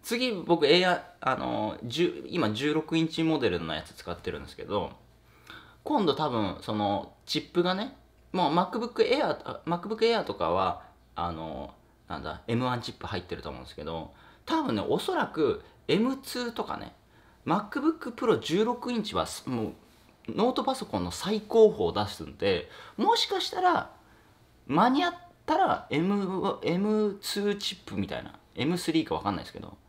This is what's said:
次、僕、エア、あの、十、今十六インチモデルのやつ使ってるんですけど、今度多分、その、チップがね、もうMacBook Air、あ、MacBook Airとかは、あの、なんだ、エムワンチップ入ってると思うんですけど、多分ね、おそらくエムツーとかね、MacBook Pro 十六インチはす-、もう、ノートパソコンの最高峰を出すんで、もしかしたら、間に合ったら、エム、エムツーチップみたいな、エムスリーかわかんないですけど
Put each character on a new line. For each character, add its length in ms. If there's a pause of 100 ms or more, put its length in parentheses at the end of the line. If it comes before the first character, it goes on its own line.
次、 300
僕、 340
エ 200
ア、 180 (180)
あ 140
の、 480
十、 440
今 240
十 220
六 240
イ 40
ン 60
チ 160
モ 160
デ 100
ル 100
の 140
や 100
つ 100
使 160
っ 80
て 140
る 80
ん 40
で 60
す 60
け 80
ど、 280 (920)
今 220
度 100
多 140
分、 320
そ 120
の、 400 (120)
チ 140
ッ 120
プ 120
が 120
ね、 220 (340)
も 180
う 40
MacBook 400
Air、 500
あ、 220
MacBook 320
Air 260
と 120
か 160
は、 320 (320)
あ 160
の、 420 (340)
な 100
ん 60
だ、 240
エ 80
ム 100
ワ 100
ン 60
チ 100
ッ 60
プ 100
入 120
っ 40
て 120
る 60
と 80
思 80
う 40
ん 40
で 40
す 60
け 80
ど、 300 (320)
多 180
分 120
ね、 120
お 120
そ 160
ら 120
く 360 (240)
エ 120
ム 180
ツ 220
ー 140
と 100
か 140
ね、 180 (500)
MacBook 680
Pro 240
十 260
六 260
イ 60
ン 60
チ 120
は 120
す-、 220
も 140
う、 100 (560)
ノ 200
ー 40
ト 100
パ 120
ソ 100
コ 140
ン 40
の 80
最 300
高 300
峰 140
を 60
出 160
す 160
ん 140
で、 320 (280)
も 180
し 120
か 140
し 80
た 120
ら、 300 (760)
間 220
に 140
合 60
っ 40 (320)
た 120
ら、 320
エ 100
ム、 640
エ 140
ム 440
ツ 200
ー 160
チ 180
ッ 100
プ 100
み 120
た 120
い 40
な、 160 (160)
エ 100
ム 120
ス 140
リ 120
ー 20
か 100
わ 60
か 100
ん 40
な 60
い 20
で 40
す 60
け 60
ど 180 (120)